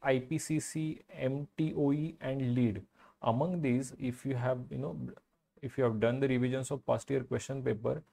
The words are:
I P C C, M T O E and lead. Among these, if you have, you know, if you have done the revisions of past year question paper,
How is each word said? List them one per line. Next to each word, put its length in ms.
I 160
P 180
C 220
C, 400
M 300
T 200
O 160
E 260
and 360
lead. 260
Among 400
these, 380
if 260
you 100
have, 240
you 100
know, 180
if 160
you 80
have 160
done 180
the 80
revisions 440
of 140
past 240
year 120
question 400
paper, 400